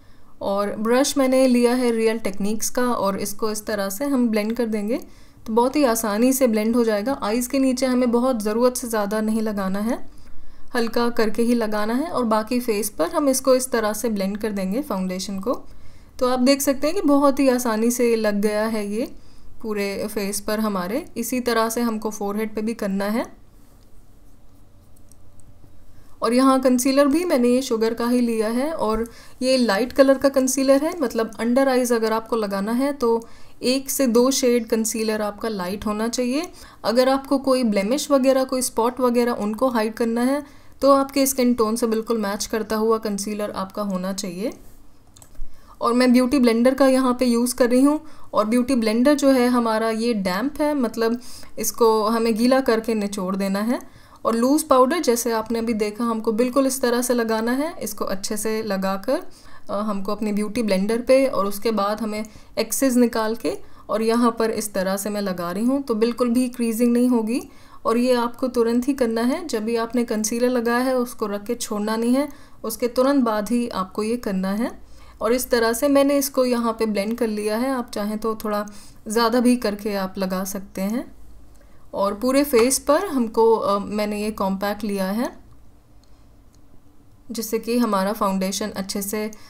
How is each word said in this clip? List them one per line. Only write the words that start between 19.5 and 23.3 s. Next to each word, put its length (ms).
पूरे 460
फेस 320
पर 200
हमारे। 460
इसी 220
तरह 300
से 120
हमको 280
फोरहेड 460
पे 60
भी 120
करना 320
है। 200